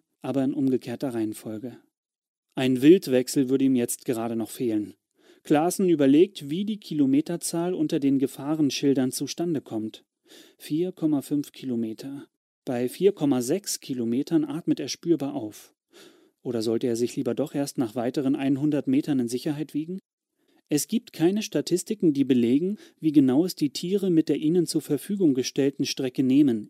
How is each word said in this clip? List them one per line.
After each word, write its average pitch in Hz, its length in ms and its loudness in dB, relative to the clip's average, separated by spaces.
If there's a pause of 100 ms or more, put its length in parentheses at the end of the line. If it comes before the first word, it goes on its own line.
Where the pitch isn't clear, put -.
(240)
aber 135 200 -2
in 139 120 -2
umgekehrter 131 540 -2
Reihenfolge. 110 680 -8 (800)
Ein 131 260 0
Wildwechsel 135 680 4
würde 135 160 2
ihm 135 100 4
jetzt 120 300 -2
gerade 117 300 -4
noch 110 140 -6
fehlen. 107 460 -4 (480)
Klaassen 175 440 2
überlegt, 147 640 4
wie 185 160 -4
die 208 140 -6
Kilometerzahl 165 920 -2
unter 156 280 -2
den 139 180 2
Gefahrenschildern 139 960 0
zustande 151 480 -4
kommt. 107 420 -8 (540)
Vier 175 340 -4
Komma 151 300 0
fünf 147 320 -4
Kilometer. 127 760 -6 (380)
Bei 123 240 -2
vier 196 240 2
Komma 139 280 0
sechs 151 380 -4
Kilometern 131 640 -2
atmet 151 380 -4
er 135 80 -8
spürbar 147 460 -2
auf. 107 380 -12 (680)
Oder 117 200 -4
sollte 117 260 0
er 117 100 0
sich 120 180 -2
lieber 123 180 -2
doch 143 220 -4
erst 143 220 -4
nach 117 180 -2
weiteren 131 400 -2
einhundert 143 520 0
Metern 139 320 0
in 120 100 -2
Sicherheit 147 440 -6
wiegen? 165 260 -6 (680)
Es 147 220 -2
gibt - 240 -4
keine 190 280 2
Statistiken, 175 680 -2
die 139 140 2
belegen, 131 520 2 (220)
wie 156 140 0
genau 143 320 6
es 180 100 -6
die 143 140 -2
Tiere 190 400 -2
mit 160 180 4
der 151 100 0
ihnen 160 280 2
zur 156 160 -4
Verfügung 151 520 0
gestellten 135 520 0
Strecke 135 380 -2
nehmen, 127 460 4